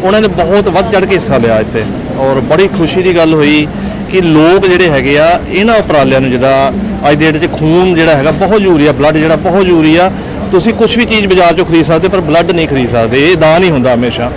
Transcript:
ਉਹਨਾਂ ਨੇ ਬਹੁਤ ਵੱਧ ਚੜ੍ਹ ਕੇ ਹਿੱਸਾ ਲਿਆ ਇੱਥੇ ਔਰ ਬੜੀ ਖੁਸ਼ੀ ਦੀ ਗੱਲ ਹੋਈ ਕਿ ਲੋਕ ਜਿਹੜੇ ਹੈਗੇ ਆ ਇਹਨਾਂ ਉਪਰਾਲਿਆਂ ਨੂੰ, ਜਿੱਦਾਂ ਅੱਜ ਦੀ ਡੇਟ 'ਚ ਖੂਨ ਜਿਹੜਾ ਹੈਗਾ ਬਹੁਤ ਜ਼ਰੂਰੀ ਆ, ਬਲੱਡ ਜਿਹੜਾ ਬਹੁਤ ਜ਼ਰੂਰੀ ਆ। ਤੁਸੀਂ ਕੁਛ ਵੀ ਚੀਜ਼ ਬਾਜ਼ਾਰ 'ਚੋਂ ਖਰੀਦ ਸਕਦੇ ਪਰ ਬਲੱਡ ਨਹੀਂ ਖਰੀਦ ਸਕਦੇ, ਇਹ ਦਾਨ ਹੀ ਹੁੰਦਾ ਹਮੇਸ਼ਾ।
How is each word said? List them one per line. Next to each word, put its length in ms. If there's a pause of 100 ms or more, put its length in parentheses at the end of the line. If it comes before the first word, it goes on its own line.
ਉਹਨਾਂ 180
ਨੇ 60
ਬਹੁਤ 400
ਵੱਧ 240
ਚੜ੍ਹ 140
ਕੇ 80
ਹਿੱਸਾ 240
ਲਿਆ 220
ਇੱਥੇ 240 (340)
ਔਰ 220
ਬੜੀ 280
ਖੁਸ਼ੀ 340
ਦੀ 140
ਗੱਲ 180
ਹੋਈ 340 (440)
ਕਿ 100
ਲੋਕ 460
ਜਿਹੜੇ 220
ਹੈਗੇ 300
ਆ 200 (120)
ਇਹਨਾਂ 240
ਉਪਰਾਲਿਆਂ 460
ਨੂੰ, 100
ਜਿੱਦਾਂ 400 (380)
ਅੱਜ 80
ਦੀ 140
ਡੇਟ 140
'ਚ 80
ਖੂਨ 420
ਜਿਹੜਾ 200
ਹੈਗਾ 160
ਬਹੁਤ 300
ਜ਼ਰੂਰੀ 260
ਆ, 40
ਬਲੱਡ 260
ਜਿਹੜਾ 180
ਬਹੁਤ 300
ਜ਼ਰੂਰੀ 300
ਆ। 160 (400)
ਤੁਸੀਂ 220
ਕੁਛ 240
ਵੀ 80
ਚੀਜ਼ 220
ਬਾਜ਼ਾਰ 260
'ਚੋਂ 120
ਖਰੀਦ 200
ਸਕਦੇ 220
ਪਰ 120
ਬਲੱਡ 320
ਨਹੀਂ 160
ਖਰੀਦ 220
ਸਕਦੇ, 420
ਇਹ 60
ਦਾਨ 260
ਹੀ 60
ਹੁੰਦਾ 240
ਹਮੇਸ਼ਾ। 320 (120)